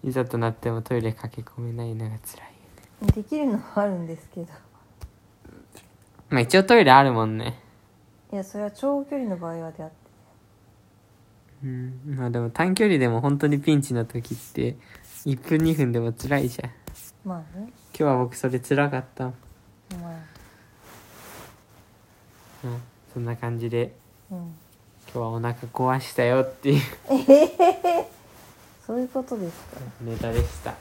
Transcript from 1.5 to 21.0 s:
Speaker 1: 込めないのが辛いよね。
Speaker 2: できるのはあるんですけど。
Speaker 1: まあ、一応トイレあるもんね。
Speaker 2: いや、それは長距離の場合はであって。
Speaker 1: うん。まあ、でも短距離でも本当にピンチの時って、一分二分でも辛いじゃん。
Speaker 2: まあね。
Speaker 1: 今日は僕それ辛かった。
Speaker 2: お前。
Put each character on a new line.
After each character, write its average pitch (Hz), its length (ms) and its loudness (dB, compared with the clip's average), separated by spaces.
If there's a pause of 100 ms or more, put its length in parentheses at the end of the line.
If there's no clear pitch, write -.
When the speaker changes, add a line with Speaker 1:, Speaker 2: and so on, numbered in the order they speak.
Speaker 1:
込 - 120 -12
め 117 100 -8
な 117 120 -8
い 117 100 -8
の 110 140 -8
が 110 160 -10
辛 - 140 -16
い - 20 -20 (640)
よ 208 40 2
ね。 208 60 6
Speaker 2:
で 214 120 -2
き 302 140 -4
る 302 80 0
の 226 120 0
は - 240 -4
あ 208 40 0
る 202 60 -2
ん 170 140 -6
で 160 100 -10
す - 180 -20
け 180 80 -10
ど。 165 60 -12 (1800)
Speaker 1:
ま 139 100 2
あ、 - 20 4
一 120 180 4
応 190 60 6
ト 233 140 8
イ 208 60 10
レ 139 60 8
あ 131 120 12
る 135 100 4
も 113 120 2
ん 110 140 -2
ね。 117 200 -8 (760)
Speaker 2:
い 208 40 -8
や、 196 80 -6
そ 208 140 -12
れ 208 60 -6
は 208 60 -6
長 277 340 -2
距 285 120 -8
離 254 120 -4
の 185 80 -4
場 170 160 -8
合 165 60 -8
は 160 140 -10
で 160 100 -14
あ 156 40 -10
っ 160 40 -16
て。 - 60 -20 (1700)
Speaker 1:
う - 20 -8
ん。 127 340 -8 (160)
ま 131 100 -4
あ、 120 40 -2
で 120 80 -2
も 117 120 -2
短 175 240 0
距 214 100 2
離 190 140 4
で 127 100 4
も 113 120 2
本 143 180 0
当 147 80 2
に 147 120 2
ピ 151 160 2
ン 143 60 4
チ 135 140 -6
の 117 100 0
時 117 300 -8
っ - 20 -8
て、 - 400 -6 (480)
一 139 120 -2
分 156 220 0
二 160 160 2
分 135 180 0
で 117 80 0
も 117 120 -2
辛 135 260 -2
い 139 100 0
じ - 140 -8
ゃ - 40 -10
ん。 117 40 -10 (540)
Speaker 2:
ま 180 120 -6
あ 165 220 -14
ね。 226 140 -14 (260)
Speaker 1:
今 - 0 -
日 - 60 2
は 139 140 4
僕 123 160 -2
そ - 140 -4
れ 123 120 -2
辛 143 280 0
か 131 100 -4
っ 131 60 -8 (100)
た。 131 120 -8
Speaker 2:
お 123 60 -8 (680)
前。 170 140 -14 (2500)